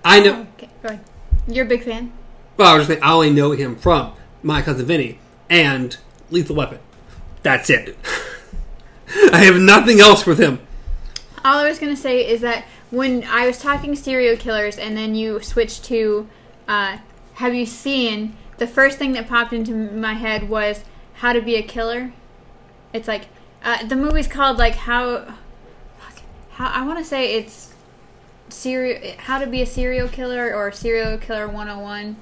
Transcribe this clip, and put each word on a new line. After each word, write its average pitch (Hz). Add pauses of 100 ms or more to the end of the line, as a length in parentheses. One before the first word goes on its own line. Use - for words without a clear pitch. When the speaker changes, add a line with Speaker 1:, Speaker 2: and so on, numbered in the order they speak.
Speaker 1:
I 196
know. 202
Speaker 2:
Oh, 233
okay, - (120)
go 226
ahead. 214 (460)
You're 240
a -
big 240
fan? 233 (460)
Speaker 1:
Well, 180
I 156
was 147
just 156
saying, -
I 156
only 160
know 143
him 131
from 156 (300)
My 151
Cousin 127
Vinny 135 (300)
and 135 (360)
Lethal 165
Weapon. 131 (640)
That's 135
it. -
<laughs> -
I 180
have 185
nothing 208
else 208
with 160
him. 143 (880)
Speaker 2:
All 277
I 294
was 311
gonna 294
say 254
is 226
that 240 (260)
when 254
I 233
was 247
talking 285
serial 254
killers 208
and 214
then 220
you 220
switched -
to, 214 (400)
uh, 202 (380)
have 247
you 247
seen, 226 (220)
the 233
first 269
thing 269
that 226
popped 240
into 226
my 220
head 214
was 208 (320)
How 240
to 240
Be 226
a 214
Killer. 240 (800)
It's 226
like, 208 (360)
uh, 226
the 254
movie's 302
called, 269
like, 233
How, 240 (800)
fuck, - (280)
how, 254
I 254
wanna 320
say 254
it's - (760)
serial, 254
How 262
to 277
Be 254
a -
Serial 247
Killer 247
or 202
Serial 226
Killer 214
one 208
oh 202
one. 208